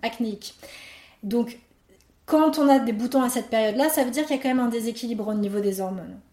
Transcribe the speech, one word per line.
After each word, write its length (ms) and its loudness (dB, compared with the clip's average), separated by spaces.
acnéique. 520 -6
Donc, 340 -2
quand 320 4
on 100 6
a 80 8
des 160 0
boutons 300 0
à 60 0
cette 200 -4
période-là, 400 2
ça 140 0
veut 80 -2
dire 160 -2
qu'il 80 0
y 40 -2
a 20 -10
quand 80 -2
même 100 0
un 100 0
déséquilibre 580 -4
au 60 -2
niveau 260 -2
des 220 -2
hormones. 380 -8